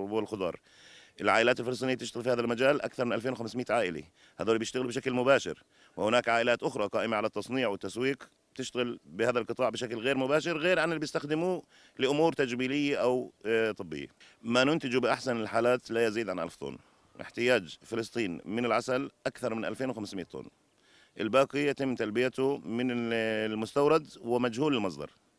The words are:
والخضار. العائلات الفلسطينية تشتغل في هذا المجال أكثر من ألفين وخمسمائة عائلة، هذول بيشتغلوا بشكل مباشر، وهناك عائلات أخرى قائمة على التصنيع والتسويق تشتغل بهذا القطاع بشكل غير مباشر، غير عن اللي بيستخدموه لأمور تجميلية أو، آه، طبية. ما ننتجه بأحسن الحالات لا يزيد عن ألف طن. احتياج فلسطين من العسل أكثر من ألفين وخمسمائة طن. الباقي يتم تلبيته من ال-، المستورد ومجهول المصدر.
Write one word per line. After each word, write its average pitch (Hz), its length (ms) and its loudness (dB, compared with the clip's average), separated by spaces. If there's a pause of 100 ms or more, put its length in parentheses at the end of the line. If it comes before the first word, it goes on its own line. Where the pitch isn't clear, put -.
(120)
والخضار. 104 480 -2 (600)
العائلات 113 400 4
الفلسطينية 127 340 -2
تشتغل 117 300 -6
في 127 60 2
هذا 120 100 2
المجال 120 420 2
أكثر 123 220 -4
من 120 80 0
ألفين 117 200 -2
وخمسمائة 117 380 -6
عائلة، 92 320 0 (380)
هذول 113 180 4
بيشتغلوا 123 300 -2
بشكل 127 240 -4
مباشر، 123 500 2 (340)
وهناك 113 320 2
عائلات 117 340 4
أخرى 117 240 0
قائمة 110 300 0
على 107 100 0
التصنيع 117 420 -2
والتسويق 110 640 -4 (240)
تشتغل 123 500 -4
بهذا 113 340 0
القطاع 120 300 0
بشكل 113 300 -4
غير 131 200 0
مباشر، 151 400 0
غير 175 200 2
عن 160 100 2
اللي 160 120 -2
بيستخدموه 156 640 -2 (360)
لأمور 143 340 4
تجميلية 135 640 0
أو، 123 360 0 (140)
آه، 113 260 2
طبية. 78 340 -8 (360)
ما 120 220 4
ننتجه 139 340 2
بأحسن 123 380 0
الحالات 117 540 0
لا 117 160 2
يزيد 110 220 -2
عن 92 100 -4
ألف 85 180 -6
طن. 69 220 -10 (420)
احتياج 117 600 0
فلسطين 113 640 -4
من 117 200 -4
العسل 123 460 -2 (160)
أكثر 123 280 -4
من 110 100 -4
ألفين 104 260 -4
وخمسمائة 101 360 -8
طن. 65 180 -12 (760)
الباقي 131 380 2
يتم 139 360 0
تلبيته 123 640 0
من 120 320 -2
ال-، 110 600 -2
المستورد 143 560 2 (120)
ومجهول 123 540 0
المصدر. 82 360 -4 (280)